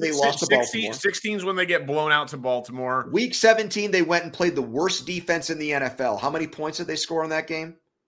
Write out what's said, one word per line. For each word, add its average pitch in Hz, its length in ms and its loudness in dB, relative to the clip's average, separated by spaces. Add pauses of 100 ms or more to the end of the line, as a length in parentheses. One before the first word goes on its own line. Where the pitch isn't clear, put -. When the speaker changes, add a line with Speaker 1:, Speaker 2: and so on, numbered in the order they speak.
Speaker 1:
they 160 100 0
Speaker 2:
sixteen, 143 140 4
Speaker 1:
lost 143 140 2
to - 60 0
Speaker 2:
sixteen, 131 360 2
Speaker 1:
Baltimore. 131 180 -4
Speaker 2:
sixteen's 202 460 -2
when 190 100 -2
they 180 100 2
get 165 220 0
blown 151 240 0
out 147 160 2
to 147 100 -10
Baltimore. 127 720 -2
Speaker 1:
Week 240 220 2
seventeen, 214 560 4
they 185 120 4
went 170 240 2
and 151 80 -12
played 180 220 0
the 139 60 2
worst 139 440 -2
defense 170 440 -2
in 160 80 -4
the 151 160 -2
N 139 80 0
F 135 200 -4
L. 113 160 0
How 131 120 -2
many 160 160 -2
points 156 320 -6
did 170 100 -6
they 160 80 -4
score 160 280 -2
in 160 60 -4
that 156 180 -2
game? 165 300 -8 (300)